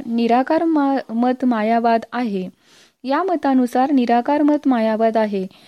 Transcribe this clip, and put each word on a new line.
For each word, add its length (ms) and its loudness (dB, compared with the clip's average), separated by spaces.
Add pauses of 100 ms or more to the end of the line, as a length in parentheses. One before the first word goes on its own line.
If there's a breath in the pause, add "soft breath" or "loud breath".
निराकार 580 0
मा-, 500 0
मत 320 0
मायावाद 560 0 (100)
आहे. 380 -6 (540 soft breath)
या 200 -2
मतानुसार 680 0
निराकार 500 2
मत 260 2
मायावाद 500 0
आहे. 300 -2 (200 soft breath)